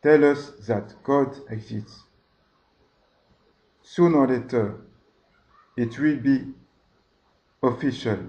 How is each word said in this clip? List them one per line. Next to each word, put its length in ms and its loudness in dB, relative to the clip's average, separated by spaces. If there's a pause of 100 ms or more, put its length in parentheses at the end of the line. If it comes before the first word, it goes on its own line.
tell 240 6
us 260 0 (160)
that 260 -4 (100)
God 320 0 (140)
exists. 540 -12 (1800)
Sooner 360 2
or 100 4
later, 540 -2 (960)
it 220 -4
will 180 0
be 360 -2 (1080)
official. 680 -2